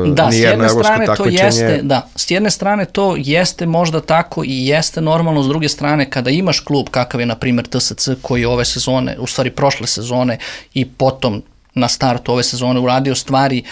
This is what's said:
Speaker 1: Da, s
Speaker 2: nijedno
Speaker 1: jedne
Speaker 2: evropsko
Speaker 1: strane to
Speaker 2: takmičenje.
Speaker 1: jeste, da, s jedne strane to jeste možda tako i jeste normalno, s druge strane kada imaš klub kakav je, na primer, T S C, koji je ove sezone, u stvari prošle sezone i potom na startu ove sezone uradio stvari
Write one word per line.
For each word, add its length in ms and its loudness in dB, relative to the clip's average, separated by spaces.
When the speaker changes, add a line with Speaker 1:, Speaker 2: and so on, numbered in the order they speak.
Speaker 1:
Da, 240 4
s 40 2
Speaker 2:
nijedno 160 4
Speaker 1:
jedne 140 2
Speaker 2:
evropsko 180 4
Speaker 1:
strane 240 2
to 100 2
Speaker 2:
takmičenje. 280 2
Speaker 1:
jeste, 380 2
da, 340 0
s 140 -4
jedne 200 0
strane 340 -2
to 340 0
jeste 480 0
možda 340 0
tako 440 0
i 220 -4
jeste 340 0
normalno, 420 2
s 60 0
druge 200 0
strane 420 -2
kada 200 -2
imaš 300 0
klub 300 -2
kakav 300 -2
je, 60 0
na 80 -2
primer, 320 0
T 140 -4
S 160 -2
C, 260 -4
koji 180 0
je 80 2
ove 160 0
sezone, 540 -2
u 80 -6
stvari 240 -2
prošle 360 -2
sezone 520 -2
i 100 0
potom 580 -2
na 140 0
startu 440 -2
ove 100 0
sezone 380 -2
uradio 340 0
stvari 580 0